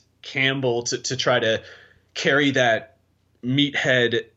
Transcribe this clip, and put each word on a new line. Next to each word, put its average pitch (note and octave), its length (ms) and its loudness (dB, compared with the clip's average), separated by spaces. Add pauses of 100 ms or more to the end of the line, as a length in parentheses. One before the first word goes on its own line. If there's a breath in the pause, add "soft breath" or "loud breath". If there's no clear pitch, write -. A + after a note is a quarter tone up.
(200)
Campbell C3 600 -2
to, A#2+ 160 -4
to - 180 -6
try B2 240 2
to A2 220 0 (500 loud breath)
carry C#3+ 380 2
that A#2+ 480 0 (440)
meathead, B2+ 840 0 (100)